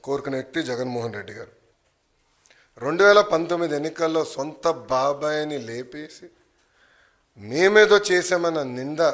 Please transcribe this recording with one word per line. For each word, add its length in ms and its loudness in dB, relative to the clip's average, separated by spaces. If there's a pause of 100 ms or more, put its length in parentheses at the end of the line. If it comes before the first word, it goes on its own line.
కోరుకునే 320 -6
వ్యక్తి 260 -6
జగన్మోహన్ 520 -6
రెడ్డి 180 -12
గారు. 320 -18 (1120)
రెండు 260 0
వేల 160 8
పంతొమ్మిది 540 -2
ఎన్నికల్లో 500 -2
సొంత 460 -6
బాబాయిని 880 -2
లేపేసి 720 -14 (1080)
మేమేదో 600 6
చేశామన్న 640 0
నింద 360 -8 (160)